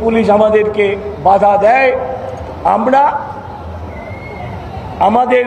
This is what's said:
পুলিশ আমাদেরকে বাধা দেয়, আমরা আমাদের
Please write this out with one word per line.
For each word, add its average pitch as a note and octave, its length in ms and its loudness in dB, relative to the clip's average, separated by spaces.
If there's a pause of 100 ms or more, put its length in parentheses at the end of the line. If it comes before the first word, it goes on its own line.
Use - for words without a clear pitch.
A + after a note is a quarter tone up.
পুলিশ A3+ 260 2
আমাদেরকে G#3 560 2 (380)
বাধা G3 320 4
দেয়, B3 340 4 (760)
আমরা A3+ 380 2 (2000)
আমাদের B3 460 2